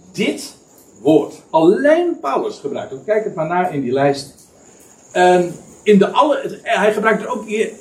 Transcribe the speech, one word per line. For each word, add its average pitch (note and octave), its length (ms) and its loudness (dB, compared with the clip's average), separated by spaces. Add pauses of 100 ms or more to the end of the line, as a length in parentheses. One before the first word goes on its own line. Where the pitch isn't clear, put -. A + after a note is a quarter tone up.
(120)
dit - 420 -6 (480)
woord. - 320 2 (160)
Alleen D#4+ 680 2
Paulus - 380 -4
gebruikt - 320 -8
het. C3 140 -14
Kijk G#3+ 200 0
het - 100 -8
maar D#3+ 120 -4
na F3+ 220 -2
in D3 120 -6
die B2+ 120 -4
lijst. C#3 420 -2 (800)
Ehm, F3+ 360 2 (340)
in G#3 160 6
de - 120 2
alle-, C#4 320 0
het, - 200 -10
hij G#3 300 0
gebruikt G#3+ 280 0
het - 100 -8
ook - 180 -10
eer-, G#3+ 220 -4 (100)